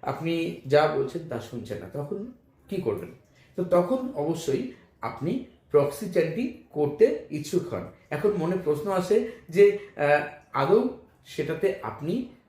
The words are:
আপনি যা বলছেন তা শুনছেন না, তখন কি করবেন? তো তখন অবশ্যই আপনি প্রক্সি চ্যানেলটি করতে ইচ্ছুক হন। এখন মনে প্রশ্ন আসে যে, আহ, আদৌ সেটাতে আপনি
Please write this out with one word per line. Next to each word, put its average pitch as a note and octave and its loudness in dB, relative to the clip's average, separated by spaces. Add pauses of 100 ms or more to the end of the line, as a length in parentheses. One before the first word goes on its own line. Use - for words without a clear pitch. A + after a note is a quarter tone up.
আপনি D#3+ -4 (320)
যা C#3 6 (160)
বলছেন C3+ -4
তা A#2+ -6 (120)
শুনছেন G#2+ -8
না, F#2 -14 (100)
তখন G3 -6 (500)
কি G3 -4
করবেন? F2+ -4 (440)
তো F#3 -2 (140)
তখন F3+ 4 (160)
অবশ্যই D#3+ -2 (460)
আপনি D3 -4 (400)
প্রক্সি D3 4
চ্যানেলটি D#3+ 0 (320)
করতে D3 4 (320)
ইচ্ছুক - -2
হন। G2 -6 (300)
এখন G3+ 2 (100)
মনে F3 0 (100)
প্রশ্ন D3 0 (120)
আসে G3+ 2 (380)
যে, G3 10
আহ, D3 0 (380)
আদৌ G3 6 (520)
সেটাতে D3+ -2 (220)
আপনি D3 -6 (360)